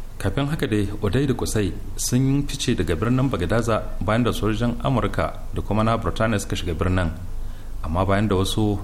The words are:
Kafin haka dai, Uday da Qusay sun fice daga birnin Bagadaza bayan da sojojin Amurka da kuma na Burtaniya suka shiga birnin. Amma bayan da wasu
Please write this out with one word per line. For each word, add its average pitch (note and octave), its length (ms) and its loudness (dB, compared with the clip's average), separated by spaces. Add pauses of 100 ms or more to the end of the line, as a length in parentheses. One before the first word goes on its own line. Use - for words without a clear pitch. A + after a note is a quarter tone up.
(180)
Kafin C#3 300 0
haka D3+ 180 -2
dai, G#2 200 0 (160)
Uday B2 240 2
da C3 80 2
Qusay G#2 380 0 (240)
sun C3+ 500 2
fice - 300 -2
daga F2 180 0
birnin B2 360 2
Bagadaza G#2+ 520 0 (180)
bayan G#2+ 240 2
da A2 80 2
sojojin A2 520 0
Amurka G#2 480 0 (220)
da F2 80 -2
kuma G#2+ 200 0
na A2+ 160 2
Burtaniya A2 420 0
suka - 160 -4
shiga E2+ 180 -2
birnin. F2 360 2 (760)
Amma E2+ 220 0
bayan G2 220 2
da G2+ 80 2
wasu G2+ 480 2